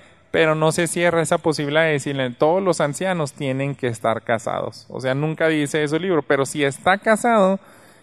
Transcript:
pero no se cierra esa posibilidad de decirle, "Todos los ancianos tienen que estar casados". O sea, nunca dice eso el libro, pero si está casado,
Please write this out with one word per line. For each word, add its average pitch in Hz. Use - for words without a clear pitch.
pero 160
no 156
se 170
cierra 170
esa 165
posibilidad 156
de 156
decirle, 139
"Todos 160
los 180
ancianos 160
tienen 135
que -
estar 113
casados". -
O -
sea, 131
nunca 156
dice 151
eso 147
el 165
libro, 175
pero 135
si 147
está 139
casado, 214